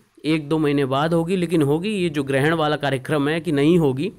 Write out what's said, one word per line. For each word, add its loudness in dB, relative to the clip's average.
एक 0
दो 0
महीने 2
बाद 0
होगी, 0
लेकिन 0
होगी। 0
ये -2
जो -4
ग्रहण 0
वाला 0
कार्यक्रम -2
है -2
कि -4
नहीं 4
होगी, 0